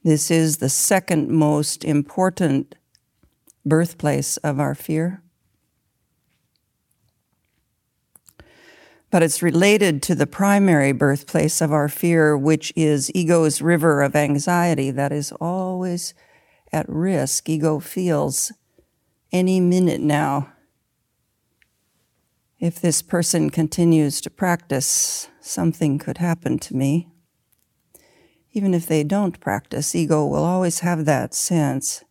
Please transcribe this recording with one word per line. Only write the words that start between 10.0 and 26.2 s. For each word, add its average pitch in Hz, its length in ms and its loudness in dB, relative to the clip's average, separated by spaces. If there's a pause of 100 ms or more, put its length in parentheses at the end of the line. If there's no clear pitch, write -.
to 175 100 0
the 180 120 0
primary 190 680 4
birthplace 147 680 0
of 151 120 0
our 147 160 0
fear, 156 500 2
which 151 380 0
is 151 380 0
ego's 165 460 2
river 156 420 2
of 139 120 0
anxiety 147 760 0
that 139 200 -2
is 147 200 -6
always 180 800 -6 (580)
at 156 160 -4
risk. 156 600 -2
Ego 156 320 0
feels 147 720 -4 (800)
any 185 280 2
minute 180 400 2
now, 143 520 -2 (2000)
if 170 220 -4
this 170 220 0
person 165 480 0
continues 160 680 2
to - 100 -12
practice, - 1000 -2 (120)
something 160 580 -2
could - 200 -8
happen 165 420 -2